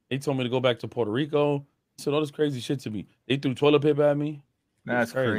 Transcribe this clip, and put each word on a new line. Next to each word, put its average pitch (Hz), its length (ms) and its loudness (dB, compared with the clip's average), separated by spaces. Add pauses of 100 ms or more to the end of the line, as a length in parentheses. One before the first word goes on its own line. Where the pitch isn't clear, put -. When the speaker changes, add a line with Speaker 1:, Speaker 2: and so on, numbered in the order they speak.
Speaker 1:
They 131 80 -4
told 139 200 -2
me 127 60 -2
to 120 60 -2
go 127 100 0
back 123 200 2
to 117 80 -8
Puerto 107 240 -4
Rico. 147 480 0 (380)
They - 60 -16
said 147 100 -2
all 147 60 2
this 151 120 -2
crazy 147 280 -2
shit 135 220 -4
to - 80 -8
me. 107 180 -8 (200)
They 127 100 0
threw 139 160 -2
toilet 143 280 4
paper 147 220 2
at 147 140 2
me. 147 120 -4
It 156 40 -8
was 143 80 -16 (440)
Speaker 2:
That's 120 280 0
Speaker 1:
crazy, 127 240 0